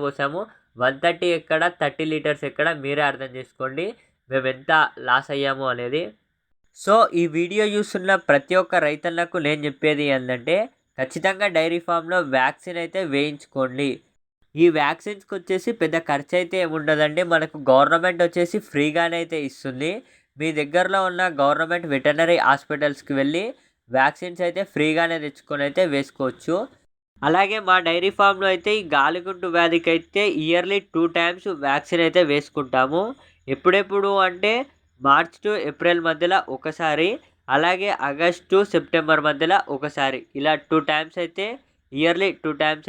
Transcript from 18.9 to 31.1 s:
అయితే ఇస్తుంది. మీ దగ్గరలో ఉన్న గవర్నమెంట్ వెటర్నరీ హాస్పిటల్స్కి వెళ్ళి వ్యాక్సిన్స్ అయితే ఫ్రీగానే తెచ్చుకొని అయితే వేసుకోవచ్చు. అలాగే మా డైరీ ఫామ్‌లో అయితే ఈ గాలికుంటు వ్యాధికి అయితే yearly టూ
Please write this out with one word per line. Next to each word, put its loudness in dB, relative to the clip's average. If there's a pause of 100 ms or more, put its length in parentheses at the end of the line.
అయితే -6 (100)
ఇస్తుంది. -8 (460)
మీ -4 (120)
దగ్గరలో 0
ఉన్న -4 (200)
గవర్నమెంట్ 0
వెటర్నరీ 2 (100)
హాస్పిటల్స్కి -2
వెళ్ళి -2 (460)
వ్యాక్సిన్స్ 0
అయితే -4 (100)
ఫ్రీగానే 0
తెచ్చుకొని -6
అయితే 2
వేసుకోవచ్చు. -4 (680)
అలాగే 2 (100)
మా 6 (120)
డైరీ 0
ఫామ్‌లో 4
అయితే -2
ఈ -10 (140)
గాలికుంటు 0
వ్యాధికి 2
అయితే -2 (220)
yearly 0 (120)
టూ 0 (140)